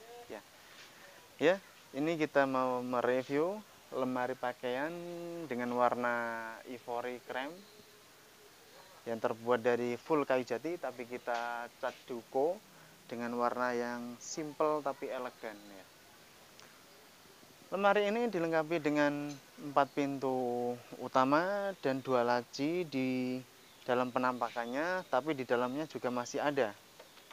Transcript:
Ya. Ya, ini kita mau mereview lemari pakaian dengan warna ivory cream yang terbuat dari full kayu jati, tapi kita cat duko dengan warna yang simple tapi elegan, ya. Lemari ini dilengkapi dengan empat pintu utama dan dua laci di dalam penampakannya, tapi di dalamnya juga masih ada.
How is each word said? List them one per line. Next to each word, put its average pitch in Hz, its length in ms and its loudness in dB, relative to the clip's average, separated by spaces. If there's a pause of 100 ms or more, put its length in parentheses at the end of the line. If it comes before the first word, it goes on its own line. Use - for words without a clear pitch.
(260)
Ya. 110 140 -12 (960)
Ya, 156 160 6 (400)
ini 156 240 0
kita 143 320 4
mau 127 320 2
mereview 127 800 0 (320)
lemari 127 400 0
pakaian 127 560 -4 (560)
dengan 123 320 -2
warna 117 720 2 (160)
ivory 123 640 -6
cream 135 240 -6 (1500)
yang 113 160 -4
terbuat 117 400 2
dari 120 400 2
full 151 240 2
kayu 131 240 2
jati, 151 320 -4
tapi 127 240 -8
kita 120 720 -4
cat 123 160 -4 (160)
duko 135 480 -2 (480)
dengan 120 320 -6
warna 120 400 2
yang 120 400 -4
simple 151 640 -2
tapi 139 320 -4
elegan, 123 480 -8
ya. 98 260 -18 (1900)
Lemari 202 320 6
ini 226 240 0
dilengkapi 165 480 2
dengan 147 480 2 (320)
empat 143 320 2
pintu 127 800 0 (320)
utama 160 800 4
dan 135 160 0
dua 123 240 4
laci 139 640 0
di 127 480 -2 (480)
dalam 127 240 2
penampakannya, 127 1040 0
tapi 143 240 2
di 131 80 -4
dalamnya 123 400 2
juga 131 240 -4
masih 123 320 -2
ada. 131 320 2 (600)